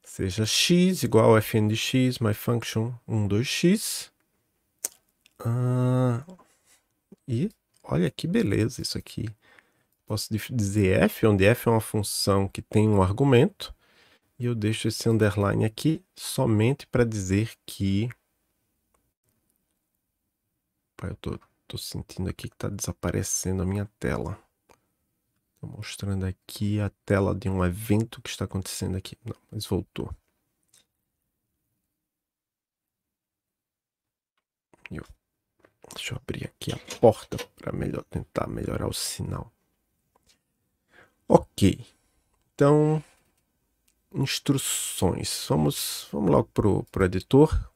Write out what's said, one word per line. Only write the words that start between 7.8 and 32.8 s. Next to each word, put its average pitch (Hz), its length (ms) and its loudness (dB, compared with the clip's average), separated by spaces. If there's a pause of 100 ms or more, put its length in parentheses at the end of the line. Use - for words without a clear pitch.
olha 160 260 0
que - 160 -8
beleza 113 560 0
isso - 160 -8
aqui. - 320 -8 (760)
Posso - 260 -6
dif-, 110 240 -6
dizer 101 480 2
f, 156 240 2
onde 98 160 4
f 110 240 4
é 117 40 4
uma 113 100 4
função 98 680 -2
que - 140 -10
tem 107 260 2
um 101 160 6
argumento, 127 720 4 (640)
e 123 60 -4
eu 120 100 -2
deixo 107 320 0
esse 113 220 0
underline 107 560 2
aqui 151 360 -2 (140)
somente 123 720 0
para 123 160 2
dizer 104 520 0 (100)
que, 101 440 -2 (2750)
Opa, - 140 -12
eu 90 100 -8
tô, - 220 -10 (280)
tô - 100 -12
sentindo - 520 -8
aqui - 200 -10
que - 60 -20
tá 98 140 -8
desaparecendo 95 960 -4
a - 20 0
minha 101 200 -2 (140)
tela. - 420 -4 (1160)
Tô - 60 -14
mostrando 98 580 -6
aqui 104 560 -4
a 101 120 -2 (120)
tela 98 300 2
de 95 160 -4
um 95 160 0
evento 104 560 -2
que - 80 -12
está - 160 -6
acontecendo 92 500 -6
aqui. - 300 -10
Não, 113 100 -10 (160)
mas 107 140 -10
voltou. - 480 -6 (4000)